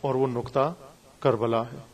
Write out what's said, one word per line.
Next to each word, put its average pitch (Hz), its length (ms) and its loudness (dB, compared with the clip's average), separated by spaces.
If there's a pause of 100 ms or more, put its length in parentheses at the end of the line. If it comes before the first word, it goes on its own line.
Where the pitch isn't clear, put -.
اور 135 140 0
وہ 131 120 2
نقطہ 127 460 -2 (460)
کربلا 117 420 2
ہے۔ 123 160 -8 (160)